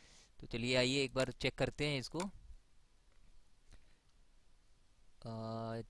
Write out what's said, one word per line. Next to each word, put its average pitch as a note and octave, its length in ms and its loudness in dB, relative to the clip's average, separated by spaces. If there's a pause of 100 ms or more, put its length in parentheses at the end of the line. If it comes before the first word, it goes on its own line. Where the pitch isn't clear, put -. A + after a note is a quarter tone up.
(400)
तो - 80 -12
चलिए A#2+ 280 2
आइए C3 280 6
एक C3 100 -2
बार C3 180 2
चेक - 240 0
करते C3+ 300 0
हैं C#3+ 140 0
इसको। D#3 200 -6
अ, F#3+ 120 -2 (3500)